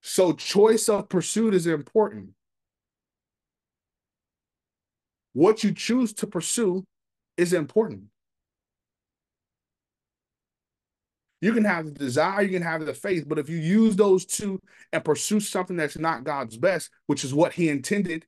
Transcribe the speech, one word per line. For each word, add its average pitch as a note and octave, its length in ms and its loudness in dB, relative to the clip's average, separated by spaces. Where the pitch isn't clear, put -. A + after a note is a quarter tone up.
So F3+ 300 2
choice A3 560 2
of G3+ 200 0
pursuit G#3 440 0
is E3+ 140 2
important. D#3 640 -2
What G#3 320 4
you F#3+ 80 2
choose A#3 420 0
to G3+ 140 -6
pursue F#3 580 -2
is E3+ 160 0
important. D3+ 520 -2
You G#3 120 2
can A3+ 120 2
have E3+ 220 0
the D3+ 40 -10
desire, D3 520 0
you G3+ 80 0
can F3+ 120 -2
have D#3+ 240 -6
the C3 80 -6
faith, F3+ 320 -4
but D3+ 140 -2
if C#3+ 100 -8
you E3+ 60 -6
use G3 400 4
those F#3+ 280 4
two G3 360 -6
and D#3 120 -4
pursue F3+ 360 0
something F#3 360 -6
that's D#3 220 -4
not D#3 240 -4
God's C3+ 340 -8
best, B2+ 320 -2
which C#3+ 180 -2
is C3+ 100 -6
what D#3+ 200 2
he E3+ 140 0
intended E3 600 0